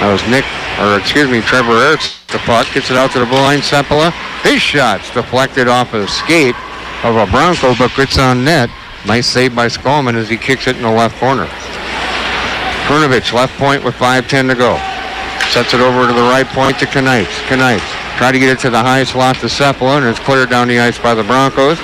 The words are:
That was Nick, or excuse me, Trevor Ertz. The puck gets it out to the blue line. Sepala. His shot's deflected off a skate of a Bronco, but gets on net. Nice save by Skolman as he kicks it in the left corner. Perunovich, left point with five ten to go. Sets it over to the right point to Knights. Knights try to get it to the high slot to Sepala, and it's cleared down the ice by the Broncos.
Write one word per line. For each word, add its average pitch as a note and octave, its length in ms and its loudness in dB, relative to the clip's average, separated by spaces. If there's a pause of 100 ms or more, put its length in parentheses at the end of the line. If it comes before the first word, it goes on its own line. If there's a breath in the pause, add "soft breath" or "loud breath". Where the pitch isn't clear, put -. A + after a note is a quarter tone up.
That G2+ 80 2
was F#2+ 160 0
Nick, C3 160 2 (400)
or G#2 160 4
excuse C#3+ 320 0
me, A#2+ 80 2
Trevor A#2 320 0
Ertz. C3+ 560 2
The A2 120 -4
puck A#2+ 340 0
gets C#3 180 -2
it B2+ 60 0
out C3 140 2
to C3+ 80 -2
the B2 60 2
blue B2+ 140 2
line. C#3 200 2
Sepala. D3 520 0 (320)
His C4+ 180 2
shot's A2+ 500 0
deflected B2+ 580 0
off B2 240 2
a G#2 140 -2
skate D3 480 0 (480)
of A#2 120 0
a A2 160 4
Bronco, C3+ 440 2
but A#2+ 200 0
gets C3+ 220 0
on B2+ 260 2
net. C#3 260 2 (360)
Nice A2+ 220 0
save B2+ 280 0
by A#2+ 120 2
Skolman C3 480 0
as A2 140 -4
he A#2 80 -2
kicks B2+ 300 -2
it C3 80 -2
in A2+ 80 -10
the A2+ 80 2
left A2+ 280 2
corner. A#2+ 280 0 (1400)
Perunovich, C3 460 2
left B2 240 0
point C#3 260 0
with A#2+ 120 -4
five B2 320 0
ten C3+ 200 0
to C3 80 2
go. A#2+ 200 4 (760)
Sets A#2+ 220 0
it B2 60 2
over B2 280 4
to A#2+ 60 2
the A#2+ 180 2
right C3 160 2
point C3 320 -2
to C#3+ 220 -2
Knights. B2+ 300 0 (180)
Knights B2+ 340 2 (340)
try - 140 2
to C3 80 2
get C3 100 4
it C3 100 0
to C3+ 100 0
the A#2 100 2
high C3 240 2
slot B2+ 340 2
to A#2+ 100 -6
Sepala, C3+ 500 0
and C#3 80 2
it's A2+ 140 0
cleared C3 300 0
down A#2+ 180 2
the B2 120 2
ice A#2+ 200 2
by A#2 140 2
the A2 100 0
Broncos. C3+ 600 2